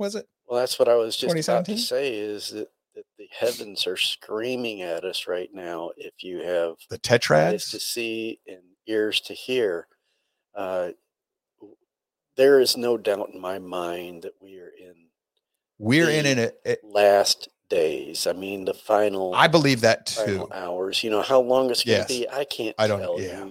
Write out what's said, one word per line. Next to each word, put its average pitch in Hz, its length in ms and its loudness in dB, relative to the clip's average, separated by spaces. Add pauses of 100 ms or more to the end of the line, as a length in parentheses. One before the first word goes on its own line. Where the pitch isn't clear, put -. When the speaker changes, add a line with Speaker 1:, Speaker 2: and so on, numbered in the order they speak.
Speaker 1:
was 202 160 -4
it? - 100 -10 (220)
Speaker 2:
Well, 123 100 -2
that's 123 180 -2
what 127 120 4
I 120 80 8
was 113 200 2
just - 60 -6
about 131 80 0
to - 40 4
Speaker 1:
Twenty 160 80 -2
seventeen? 185 360 0
Speaker 2:
say, 139 380 -2
is 104 340 -6
that, 107 180 -8 (280)
that 104 80 -16 (120)
the 101 140 -20
heavens 113 560 -4
are 92 100 -4
screaming 113 880 -4
at 85 220 -4
us 92 240 -6
right 90 260 -4
now. 85 420 -8
If - 280 -16
you 92 160 -8
have 85 340 -2 (160)
Speaker 1:
The - 80 -10
tetrads? - 540 4
Speaker 2:
eyes - 180 -4
to 110 80 -8
see 113 720 -6
and 92 100 -18 (300)
ears 107 320 0
to - 140 -10
hear, 104 520 -2 (720)
uh, 92 320 -4 (720)
w-, 104 160 -20 (600)
there 135 220 8
is 123 180 4
no 120 220 0
doubt 101 340 -2
in 95 80 -16
my 92 200 -6
mind 87 640 -8
that - 200 -14
we 98 160 -20
are 87 180 -20
in 90 180 -20 (840)
Speaker 1:
We're 131 280 4
Speaker 2:
the 151 120 4
Speaker 1:
in 135 200 2
an, 117 120 2 (160)
a, 117 160 0
Speaker 2:
last 101 680 4 (200)
days. 78 580 0
I 87 60 2
mean, 95 320 -8
the 95 100 -2
final 98 580 0
Speaker 1:
I 123 140 6
believe 147 360 4
that 113 280 4
Speaker 2:
final 101 380 -2
Speaker 1:
too. - 40 -16
Speaker 2:
hours. 95 520 -4
You 113 60 -2
know, 104 120 2
how 131 180 4
long 127 300 4
it's 120 140 -2
gonna 123 140 4
Speaker 1:
Yes. - 100 -4
Speaker 2:
be, 123 200 -4
I 135 160 -4
can't 113 340 -6
Speaker 1:
I 110 100 4
don't, 104 100 0
Speaker 2:
tell 92 220 -4
Speaker 1:
yeah. 95 240 -10
Speaker 2:
you. 98 60 -14